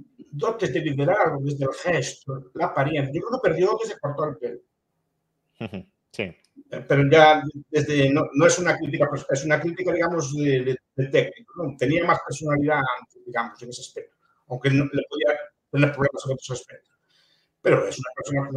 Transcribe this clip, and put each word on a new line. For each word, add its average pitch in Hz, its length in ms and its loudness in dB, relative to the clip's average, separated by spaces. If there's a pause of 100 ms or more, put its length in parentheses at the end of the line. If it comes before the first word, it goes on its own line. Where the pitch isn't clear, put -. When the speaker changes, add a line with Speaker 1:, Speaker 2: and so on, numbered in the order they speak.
(300)
Speaker 1:
dotes 180 420 -2
de 170 100 -2
liderazgo, 151 600 2
desde 139 240 -2
el 135 80 -2
gesto, 135 800 -4
la 165 140 -2
apariencia. 139 460 0
Yo 170 140 -4
creo - 140 -2
que 185 80 2
perdió - 220 2
dotes 226 180 -2
de - 100 -12
cortar 147 300 -4
el 139 80 -10
pelo. - 220 -10 (1000)
Speaker 2:
Ujú, 147 260 -10 (260)
sí. 226 120 -4 (460)
Speaker 1:
Eh, - 180 -10
pero 139 220 4
ya 156 320 8 (300)
desde, 143 400 2
no, 151 220 2
no 147 120 4
es 170 140 4
una 165 180 0
crítica, 151 320 0
pues, - 220 -6
es 143 140 0
una 151 140 2
crítica, 170 340 -4
digamos, 170 420 -2
de, 143 280 2
de, 127 140 -2 (180)
de 135 120 -2
técnico, - 460 0 (100)
¿no? 143 140 -6
Tenía 160 280 2
más 165 220 2
personalidad 147 540 0 (180)
antes, - 260 -20
digamos, 117 380 -6
en 120 60 -14
ese 123 120 -14
aspecto, - 340 -16 (340)
aunque 127 200 -2
no, 139 160 4
le 139 240 -2
podía 147 300 0 (320)
tener 143 200 4
problemas 135 340 -2
en 131 80 -2
otros - 180 -10
aspectos. - 420 -14 (680)
Pero - 260 4
es - 100 -6
una - 180 -10
persona 139 320 -4
que 139 100 -12